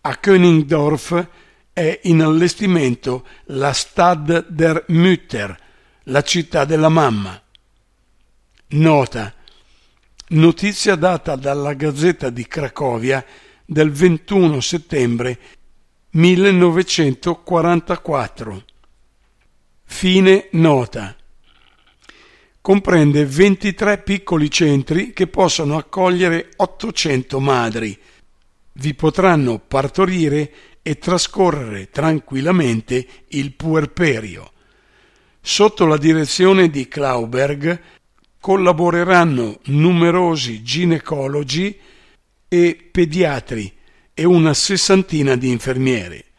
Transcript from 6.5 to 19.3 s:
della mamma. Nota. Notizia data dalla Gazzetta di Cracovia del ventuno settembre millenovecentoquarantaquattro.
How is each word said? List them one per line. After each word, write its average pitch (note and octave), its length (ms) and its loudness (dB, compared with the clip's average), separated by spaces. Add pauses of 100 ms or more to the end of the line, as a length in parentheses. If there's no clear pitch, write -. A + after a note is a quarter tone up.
della D#3 240 2
mamma. A2 540 0 (1300)
Nota. C#3+ 680 0 (920)
Notizia F3+ 680 2
data E3 400 -2
dalla C#3+ 380 -4
Gazzetta D3 560 -2
di A#2+ 180 -10
Cracovia C3 760 -4 (420)
del D3+ 280 0
ventuno E3 680 2
settembre B2 760 -4 (720)
millenovecentoquarantaquattro. E3+ 2500 0 (1200)